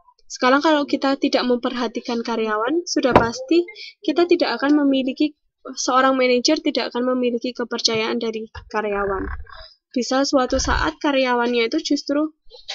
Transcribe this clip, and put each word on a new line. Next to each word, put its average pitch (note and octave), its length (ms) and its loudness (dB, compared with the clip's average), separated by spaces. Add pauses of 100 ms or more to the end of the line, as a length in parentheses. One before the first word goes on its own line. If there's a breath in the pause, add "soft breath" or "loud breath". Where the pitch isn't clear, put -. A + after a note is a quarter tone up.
(260)
Sekarang C4 320 2
kalau D4+ 240 2
kita C#4 320 -2
tidak C4+ 320 0
memperhatikan A#3+ 800 -4
karyawan, A3 560 -2
sudah C4 320 0
pasti B3+ 480 2 (400 loud breath)
kita E4 240 2
tidak D4 320 2
akan D4 240 2
memiliki, C4+ 560 0 (400)
seorang C4 400 2
manajer B3+ 400 4
tidak C#4 320 -2
akan B3+ 240 0
memiliki B3 400 -2
kepercayaan A#3 640 -2
dari A3+ 320 -6 (160)
karyawan. G3+ 640 -4 (640 loud breath)
Bisa C4 320 0
suatu C4+ 320 2
saat D4+ 400 -2
karyawannya B3 720 0
itu D#4+ 240 -2
justru D4 400 -2 (400 loud breath)